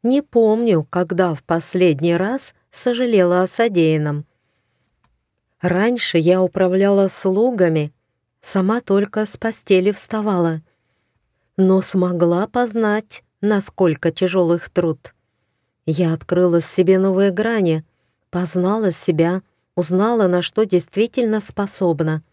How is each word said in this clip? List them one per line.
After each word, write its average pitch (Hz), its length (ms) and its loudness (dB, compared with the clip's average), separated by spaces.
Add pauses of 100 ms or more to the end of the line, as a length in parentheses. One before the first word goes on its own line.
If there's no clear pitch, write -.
Не 262 200 2
помню, 220 680 2
когда 180 440 0
в 139 100 -10
последний 170 720 0
раз 214 400 -4 (160)
сожалела 220 680 2
о 185 60 0
содеянном. 160 760 0 (1400)
Раньше 196 560 0
я 180 240 4
управляла 190 680 2
слугами, 185 880 0 (480)
сама 196 400 -2
только 202 440 -2
с - 120 -12
постели 202 540 0
вставала, 185 680 -2 (920)
но 190 260 2
смогла 180 680 0
познать, 220 760 -4 (160)
насколько 190 720 0
тяжёл 175 420 0
их - 160 -4
труд. 170 440 -4 (720)
Я 160 280 0
открыла 175 460 0
в 160 60 -4
себе 185 320 2
новые 190 340 2
грани, 185 540 -2 (440)
познала 185 600 -2
себя, 170 500 0 (340)
узнала, 190 520 0
на 180 140 2
что 214 240 -2
действительно 214 720 -2
способна. 165 920 -4